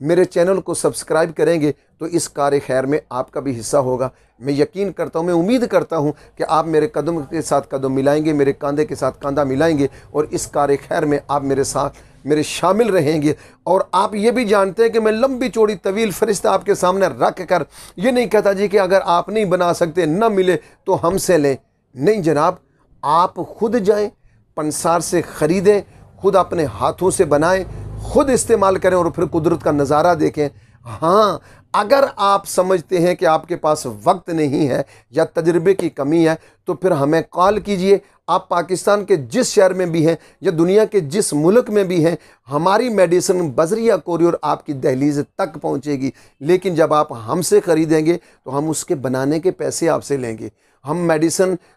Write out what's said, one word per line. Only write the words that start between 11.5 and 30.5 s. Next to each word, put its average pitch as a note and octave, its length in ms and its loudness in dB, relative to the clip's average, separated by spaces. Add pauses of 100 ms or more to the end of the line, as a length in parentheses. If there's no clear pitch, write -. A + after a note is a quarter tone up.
साथ, C3+ 380 -6 (240)
मेरे D3+ 180 0
शामिल G3+ 460 0
रहेंगे। D3+ 440 0 (320)
और F#3+ 280 0
आप G3 220 0
ये G#3+ 140 2
भी B3 160 0
जानते G3 360 2
हैं A3+ 100 2
कि A3+ 80 0
मैं G#3+ 120 2
लंबी B3 380 0
चौड़ी G#3+ 260 2
तवील G3+ 360 -2
फरिश्ता G#3+ 400 -2
आपके F#3+ 240 0
सामने F#3 380 0
रख D3 280 -2
कर F3 240 -2 (320)
ये A#3 140 0
नहीं A#3+ 160 0
कहता G3+ 240 2
जी G3 160 -2
कि F#3 100 0
अगर F#3+ 220 2
आप E3+ 300 0
नहीं G#3+ 160 -2
बना F3 280 0
सकते, E3+ 320 -2
ना F#3+ 240 2
मिले F#3 260 2
तो - 400 -6
हमसे F3 420 0
लें। C#3 180 0 (380)
नहीं F#3+ 280 0
जनाब, D#3+ 380 0 (420)
आप E3+ 380 0 (100)
खुद A3+ 280 -2
जाएं, G#3 320 0 (460)
पंसार D#3+ 460 -2
से E3+ 200 -2
ख़रीदें, F#3 600 0 (360)
खुद F#3+ 180 2
अपने F3 300 0
हाथों D3+ 440 -2
से F#3 160 0
बनाएं, E3 380 2 (400)
खुद C#4 260 2
इस्तेमाल G3+ 480 2
करें F#3 180 2
और E3 140 0
फिर E3 160 -4
कुदरत E3 360 -2
का D#3+ 100 0
नज़ारा D3 440 2
देखें। D3 320 -2 (360)